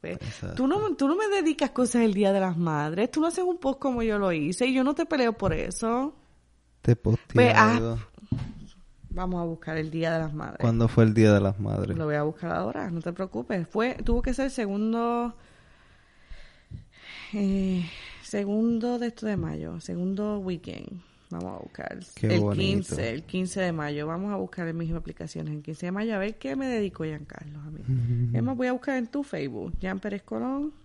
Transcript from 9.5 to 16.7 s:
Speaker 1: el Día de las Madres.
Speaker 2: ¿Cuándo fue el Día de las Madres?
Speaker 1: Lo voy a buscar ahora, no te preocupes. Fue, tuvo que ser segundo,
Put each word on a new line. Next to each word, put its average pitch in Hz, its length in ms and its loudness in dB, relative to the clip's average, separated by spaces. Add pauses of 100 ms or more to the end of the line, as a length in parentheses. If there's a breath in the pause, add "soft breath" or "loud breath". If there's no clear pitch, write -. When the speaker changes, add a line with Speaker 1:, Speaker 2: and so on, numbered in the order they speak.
Speaker 1:
el 156 140 -4
Día 165 220 0
de 160 60 2
las 156 140 -2
Madres. - 280 -8
Speaker 2:
¿Cuándo 117 260 6
fue 117 180 8
el 110 100 6
Día 107 180 10
de 101 80 8
las 98 180 2
Madres? 101 380 0
Speaker 1:
Lo 160 80 -2
voy 151 100 0
a 147 80 0
buscar 160 300 -4
ahora, 180 360 -2
no 170 120 -4
te 170 120 -6
preocupes. 190 540 -4
Fue, 233 360 0
tuvo 233 200 2
que 254 100 0
ser 269 160 0
segundo, 233 880 -2 (2000 loud breath)